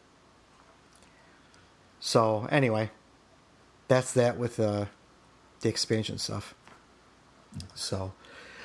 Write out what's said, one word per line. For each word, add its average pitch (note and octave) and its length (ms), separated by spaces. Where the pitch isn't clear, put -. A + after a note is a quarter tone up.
So, A2 520
anyway, A2 400
that's B2+ 260
that A#2+ 240
with, A#2+ 220
uh, G#2 260
the A2+ 80
expansion G#2+ 480
stuff. - 360
So, F#2+ 400